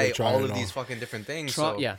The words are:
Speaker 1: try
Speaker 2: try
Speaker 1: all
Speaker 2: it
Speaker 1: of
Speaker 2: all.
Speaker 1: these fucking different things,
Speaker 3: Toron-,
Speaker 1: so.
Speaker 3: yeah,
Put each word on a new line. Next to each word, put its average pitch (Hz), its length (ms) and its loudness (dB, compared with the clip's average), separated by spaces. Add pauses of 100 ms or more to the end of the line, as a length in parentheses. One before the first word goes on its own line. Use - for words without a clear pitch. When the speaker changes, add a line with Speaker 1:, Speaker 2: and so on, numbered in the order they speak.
Speaker 1:
try 123 60 4
Speaker 2:
try 117 200 2
Speaker 1:
all 131 60 6
Speaker 2:
it 135 60 2
Speaker 1:
of 117 80 0
Speaker 2:
all. 101 40 -2
Speaker 1:
these 104 140 -2
fucking 123 300 -6
different 110 260 -8
things, 147 300 -6
Speaker 3:
Toron-, 156 180 2
Speaker 1:
so. 104 60 -4
Speaker 3:
yeah, 107 180 -2